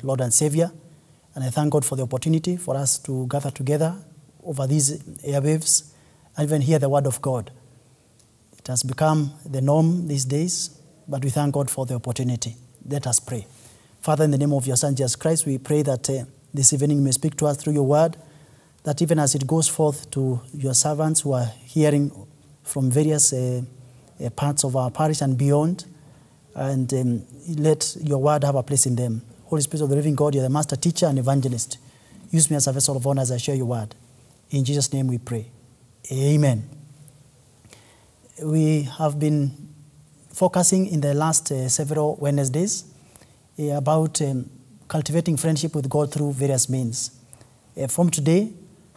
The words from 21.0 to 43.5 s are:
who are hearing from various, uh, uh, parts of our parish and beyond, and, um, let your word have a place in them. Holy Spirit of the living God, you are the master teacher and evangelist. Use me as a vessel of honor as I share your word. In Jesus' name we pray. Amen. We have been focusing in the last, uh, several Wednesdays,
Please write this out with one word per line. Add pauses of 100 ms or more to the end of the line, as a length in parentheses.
who
are (180)
hearing (500)
from
various,
uh, (580)
uh,
parts
of
our
parish
and
beyond, (680)
and,
um, (280)
let
your
word
have
a
place
in
them. (220)
Holy
Spirit
of
the
living
God,
you
are
the
master
teacher
and
evangelist. (540)
Use
me
as
a
vessel
of
honor
as
I
share
your
word. (560)
In
Jesus'
name
we
pray. (600)
Amen. (1700)
We (100)
have
been (800)
focusing
in
the
last,
uh,
several
Wednesdays, (720)